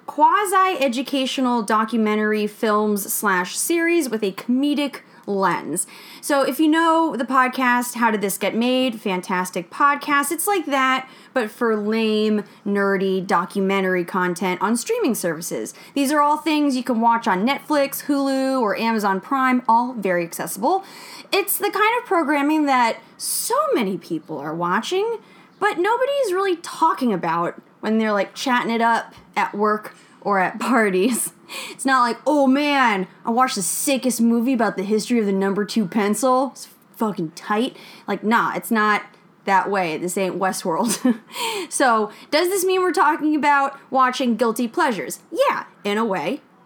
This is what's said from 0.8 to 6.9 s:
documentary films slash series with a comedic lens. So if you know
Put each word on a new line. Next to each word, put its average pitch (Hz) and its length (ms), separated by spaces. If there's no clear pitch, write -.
documentary 214 840
films 214 640
slash 185 460
series 330 520
with 220 140
a 196 80
comedic 277 720
lens. 180 600
So 277 220
if 269 180
you 311 80
know 330 480